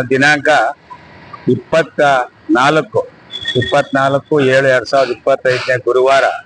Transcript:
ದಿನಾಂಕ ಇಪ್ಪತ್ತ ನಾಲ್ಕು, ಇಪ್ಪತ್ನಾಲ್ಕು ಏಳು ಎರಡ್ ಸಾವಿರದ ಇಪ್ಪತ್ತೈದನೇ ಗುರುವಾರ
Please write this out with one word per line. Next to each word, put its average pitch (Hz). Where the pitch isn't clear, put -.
ದಿನಾಂಕ 143
ಇಪ್ಪತ್ತ 147
ನಾಲ್ಕು, 143
ಇಪ್ಪತ್ನಾಲ್ಕು 139
ಏಳು 135
ಎರಡ್ 127
ಸಾವಿರದ 135
ಇಪ್ಪತ್ತೈದನೇ 127
ಗುರುವಾರ 127